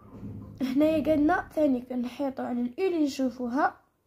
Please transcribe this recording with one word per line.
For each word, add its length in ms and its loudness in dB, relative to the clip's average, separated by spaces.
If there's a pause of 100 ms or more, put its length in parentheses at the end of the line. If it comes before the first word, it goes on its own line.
(600)
هنايا 420 2
قالنا 500 2
ثاني 280 2
كنحيطوا 640 -4
على 160 -2
الأو 260 -2
اللي 160 2
نشوفوها 800 -2 (260)